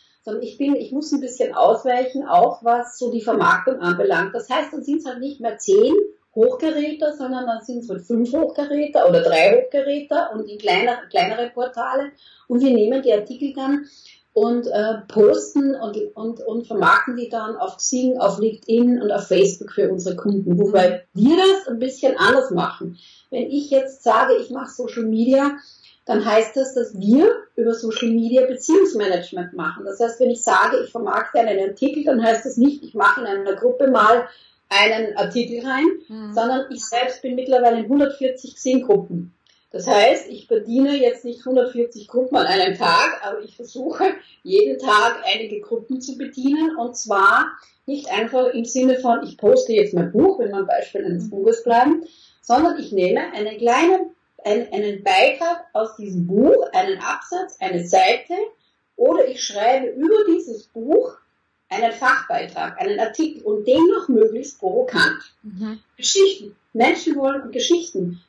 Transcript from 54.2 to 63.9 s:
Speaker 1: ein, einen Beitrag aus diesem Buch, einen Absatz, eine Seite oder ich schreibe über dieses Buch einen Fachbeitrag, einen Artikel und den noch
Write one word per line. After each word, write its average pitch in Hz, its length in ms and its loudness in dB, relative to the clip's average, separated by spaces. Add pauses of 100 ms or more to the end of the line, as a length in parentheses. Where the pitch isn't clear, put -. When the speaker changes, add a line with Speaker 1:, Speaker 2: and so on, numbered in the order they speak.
Speaker 1:
ein, 233 260 0
einen 202 320 -4
Beitrag 294 680 2
aus 220 240 -4
diesem 185 280 -6
Buch, 214 300 4 (160)
einen 190 280 0
Absatz, - 600 -8
eine 175 260 -4
Seite 185 500 2 (600)
oder 285 320 4
ich - 160 -8
schreibe 233 440 0
über 330 400 2
dieses 330 400 -2
Buch 320 500 0 (500)
einen 226 240 -2
Fachbeitrag, 220 880 -4
einen 202 200 -2
Artikel - 420 -4
und 214 260 -4
den 311 200 6
noch - 200 0